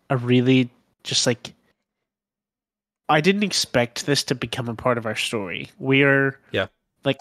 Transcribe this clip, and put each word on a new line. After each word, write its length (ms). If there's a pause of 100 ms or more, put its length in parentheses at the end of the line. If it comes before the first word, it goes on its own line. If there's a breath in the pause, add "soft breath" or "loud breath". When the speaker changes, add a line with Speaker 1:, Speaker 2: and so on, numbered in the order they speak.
Speaker 1:
a 80
really 540 (340)
just, 220
like, 260 (1600)
I 100
didn't 220
expect 640
this 180
to 100
become 360
a 40
part 220
of 80
our 120
story. 640
We 240
are 380 (100)
Speaker 2:
Yeah. 180 (360)
Speaker 1:
like, 160